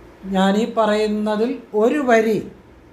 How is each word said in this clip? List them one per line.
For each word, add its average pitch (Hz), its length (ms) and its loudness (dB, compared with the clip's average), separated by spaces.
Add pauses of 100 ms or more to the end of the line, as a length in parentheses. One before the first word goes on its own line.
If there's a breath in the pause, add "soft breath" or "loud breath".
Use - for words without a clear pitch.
(260)
ഞാനീ 196 400 2 (120)
പറയുന്നതിൽ 214 840 0 (140)
ഒരു 240 260 2 (100)
വരി 220 420 0 (420)